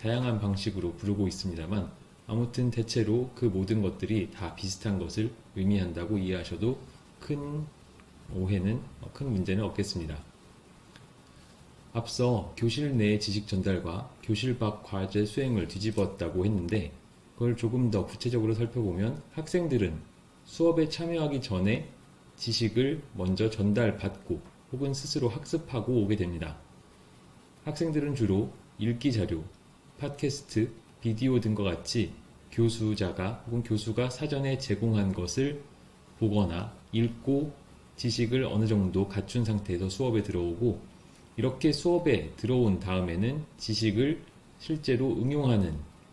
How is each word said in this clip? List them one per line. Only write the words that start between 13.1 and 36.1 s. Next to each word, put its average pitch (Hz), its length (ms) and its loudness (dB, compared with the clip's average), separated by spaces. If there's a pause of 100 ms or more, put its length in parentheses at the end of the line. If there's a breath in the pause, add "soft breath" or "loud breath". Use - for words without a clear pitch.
지식 104 300 -4
전달과 92 600 0 (140)
교실 117 340 0
밖 - 280 -2
과제 98 420 0
수행을 117 400 0
뒤집었다고 95 800 -2
했는데 98 480 0 (420)
그걸 117 220 0
조금 120 340 2
더 101 160 2
구체적으로 113 480 0
살펴보면 113 680 0 (120)
학생들은 135 640 0 (460)
수업에 160 440 4
참여하기 156 540 -2
전에 101 460 0 (480)
지식을 123 640 0 (120)
먼저 95 360 2
전달받고 101 920 0 (320)
혹은 135 220 -2
스스로 - 340 -2
학습하고 120 760 -2
오게 104 120 2
됩니다. 85 420 -2 (1080)
학생들은 151 500 0
주로 107 380 2 (260)
읽기 120 320 0
자료, 87 320 0 (560)
팟캐스트, 135 720 -2 (300)
비디오 117 400 2
등과 107 220 2
같이 92 500 0 (400)
교수자가 107 920 0
혹은 117 160 -2
교수가 113 480 -2
사전에 135 480 -2
제공한 101 560 2
것을 135 480 -2 (560)